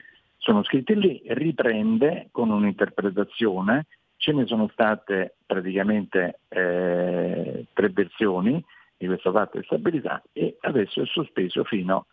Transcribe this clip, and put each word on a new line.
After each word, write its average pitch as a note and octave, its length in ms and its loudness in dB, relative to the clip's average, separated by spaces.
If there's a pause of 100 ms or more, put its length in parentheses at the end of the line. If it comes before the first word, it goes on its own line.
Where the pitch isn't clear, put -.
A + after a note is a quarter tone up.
(380)
Sono G#2 260 2
scritti C#3+ 340 0
lì, F3+ 280 2
riprende A#2+ 1040 0
con A#2 180 -2
un'interpretazione, G2+ 1400 0 (280)
ce D3+ 160 0
ne C3+ 140 2
sono A2 260 0
state G#2 640 0 (100)
praticamente, F#2+ 920 0 (100)
eh, F2 1300 -2
tre G2 160 4
versioni G2 760 0 (340)
di F2+ 100 -6
questo F#2 220 0
patto G2 280 0
di - 60 -8
stabilità, A#2 580 -2 (100)
e - 280 -4
adesso C3 420 -2
è - 20 -2
sospeso - 600 -4
fino F#2+ 480 -2